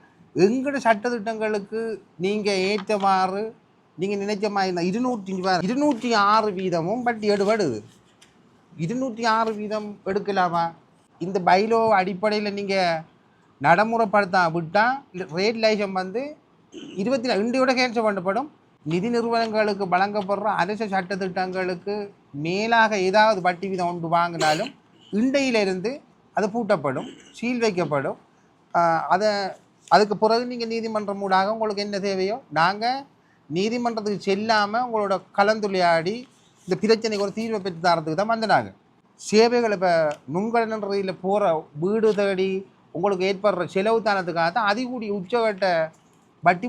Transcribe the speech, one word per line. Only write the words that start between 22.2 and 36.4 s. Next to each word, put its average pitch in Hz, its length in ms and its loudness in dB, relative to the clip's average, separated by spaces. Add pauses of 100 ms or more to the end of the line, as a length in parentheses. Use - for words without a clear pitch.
மேலாக 220 460 2 (160)
ஏதாவது 214 400 4
வட்டி 180 240 -2
வீதம் 180 200 -2
ஒன்று 165 240 -6
வாங்கினாலும் 170 560 0 (480)
இண்டையிலிருந்து 226 720 0 (440)
அது 202 180 0
பூட்டப்படும், 180 540 -2 (300)
சீல் 240 260 -2
வைக்கப்படும். 170 540 -2 (560)
ஆ, 175 80 2 (320)
அதை, 208 160 2 (580)
அதுக்கு 202 300 6
பிறகு 226 340 2
நீங்க 240 220 -6
நீதிமன்றம் 208 520 -4
ஊடாக 190 300 2
உங்களுக்கு 214 300 -4
என்ன 202 120 -6 (100)
தேவையோ, 190 280 -2 (240)
நாங்க 202 260 2 (640)
நீதிமன்றத்துக்கு 214 800 -2
செல்லாம 208 580 0
உங்களோட 208 300 -2 (220)
கலந்துரையாடி 196 760 2 (540)